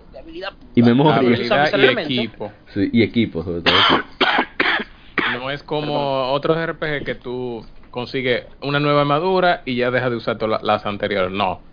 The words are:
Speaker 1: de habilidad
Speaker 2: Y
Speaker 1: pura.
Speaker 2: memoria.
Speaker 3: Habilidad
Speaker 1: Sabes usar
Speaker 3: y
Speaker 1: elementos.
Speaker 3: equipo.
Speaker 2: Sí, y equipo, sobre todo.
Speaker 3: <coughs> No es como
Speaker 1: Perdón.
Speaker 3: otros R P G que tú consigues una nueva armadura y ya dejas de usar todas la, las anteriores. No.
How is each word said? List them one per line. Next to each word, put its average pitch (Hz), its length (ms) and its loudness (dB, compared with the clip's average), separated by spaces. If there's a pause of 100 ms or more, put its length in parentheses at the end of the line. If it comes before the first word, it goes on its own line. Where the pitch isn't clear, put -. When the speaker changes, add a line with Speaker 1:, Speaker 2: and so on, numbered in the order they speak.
(120)
Speaker 1:
de 139 80 -18
habilidad 165 300 -14 (260)
Speaker 2:
Y 120 60 6
Speaker 1:
pura. 120 120 6
Speaker 2:
memoria. 143 260 4
Speaker 3:
Habilidad 120 280 2
Speaker 1:
Sabes 151 220 2
usar - 100 0
Speaker 3:
y 135 40 6
Speaker 1:
elementos. 147 300 2
Speaker 3:
equipo. 110 380 -6 (160)
Speaker 2:
Sí, 98 240 -2
y 113 120 4
equipo, 92 400 0
sobre 85 180 -6
todo. - 180 2
Speaker 3:
<coughs> - 60 4 (1500)
No 131 120 -6
es 143 120 -8
como 151 220 -4
Speaker 1:
Perdón. 139 440 -2
Speaker 3:
otros 143 280 0
R 165 180 -4
P 151 260 -4
G - 20 -10
que 127 120 -6
tú 123 500 -8 (260)
consigues 123 540 -2 (160)
una 143 180 0
nueva 147 220 4
armadura 175 640 2
y 127 100 -4
ya 120 160 0
dejas 127 180 0
de 120 60 0
usar 113 220 -4
todas 110 240 -2
la, 107 120 2
las 104 120 -2
anteriores. 101 460 -2
No. 95 300 -2 (120)